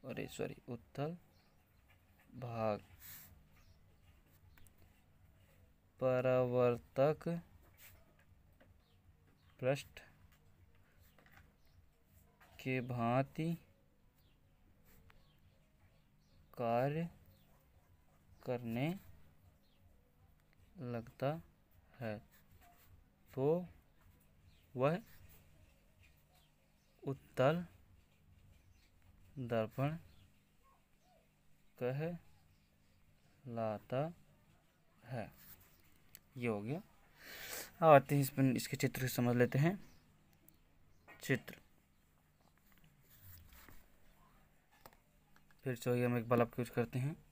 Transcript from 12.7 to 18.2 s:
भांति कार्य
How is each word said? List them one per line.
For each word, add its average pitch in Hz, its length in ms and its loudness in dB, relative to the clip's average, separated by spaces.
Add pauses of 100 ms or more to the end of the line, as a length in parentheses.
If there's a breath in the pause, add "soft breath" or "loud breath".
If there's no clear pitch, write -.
भांति 131 760 0 (3000)
कार्य 135 560 0 (1300)